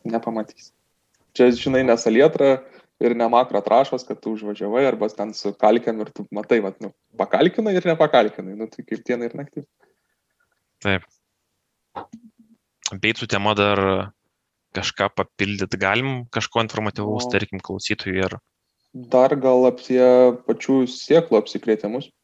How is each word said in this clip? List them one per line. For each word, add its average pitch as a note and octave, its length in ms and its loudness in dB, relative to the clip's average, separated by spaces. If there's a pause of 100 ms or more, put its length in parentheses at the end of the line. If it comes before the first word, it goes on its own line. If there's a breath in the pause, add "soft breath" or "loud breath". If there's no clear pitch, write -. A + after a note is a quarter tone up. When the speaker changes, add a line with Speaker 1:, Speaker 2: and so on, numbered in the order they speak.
Speaker 1:
nepamatys. A2+ 680 -8 (680)
Čia, B2 140 6
žinai, C3 340 0
ne A#2+ 140 4
salietra C3+ 640 2 (380 soft breath)
ir A#2 160 0
ne A#2 120 0
makro A#2+ 320 2
trąšos, B2 460 0
kad - 160 -10
tu A2 140 -6
užvažiavai G#2 500 -4
arba A2 240 -2
ten G#2 240 -8
su - 180 -8
kalkėm A2+ 480 0
ir G#2+ 140 -10
tu G#2 160 -12
matai, G#2+ 320 0
vat, F#2+ 180 -8
nu, G#2 120 -12 (260)
pakalkinai F#3 560 0
ir F3+ 80 -2
nepakalkinai. B2 720 0
Nu, A2 140 -10
tai - 160 -18
kaip - 180 -10
diena A#2+ 220 -4
ir A#2 80 -10
naktis. C#3+ 320 -14 (1160)
Speaker 2:
Taip. F#2+ 200 0 (1900)
Beicų A2 320 -4
tema G#2 300 0
dar G2+ 240 2 (920)
kažką G2 420 -4
papildyt G2+ 600 -4
galim, A#2+ 520 -2
kažko A2+ 320 -4
informatyvaus, G#2+ 640 -6
Speaker 1:
O. B2 40 -8
Speaker 2:
tarkim, G2+ 300 -2
klausytojui F#2+ 640 -6
ir F#2+ 160 -4 (560)
Speaker 1:
Dar B2+ 400 2
gal B2+ 320 4
apie B2+ 320 0 (480)
pačių C3 400 0
sėklų C#3+ 540 2
apsikrėtimus. A2 640 -4 (200)